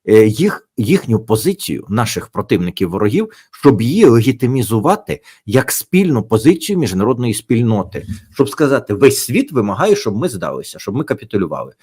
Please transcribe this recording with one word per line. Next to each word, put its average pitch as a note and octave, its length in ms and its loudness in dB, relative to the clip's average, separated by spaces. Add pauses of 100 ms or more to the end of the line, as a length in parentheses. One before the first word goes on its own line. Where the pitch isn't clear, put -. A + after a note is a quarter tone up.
е, A2 200 6
їх, D#3+ 520 -2
їхню A2+ 420 0
позицію A2 720 -4
наших G2+ 380 -4
противників, F2+ 640 -2
ворогів, A2 400 -2 (220)
щоб B2 300 2
її F3 240 2
легітимізувати A#2+ 1160 2 (240)
як B2+ 260 0
спільну E3+ 520 0
позицію E3+ 560 2
міжнародної A2+ 540 -2
спільноти. A2+ 720 -2 (280)
Щоб C3+ 160 0
сказати: C3+ 440 -2
«Весь B2 320 2
світ G3+ 260 -2
вимагає, B2+ 440 0
щоб G#2 220 -4
ми E3 120 -2
здалися, E2 500 -10
щоб - 160 -8
ми D3 80 -4
капітулювали». D#2+ 800 -6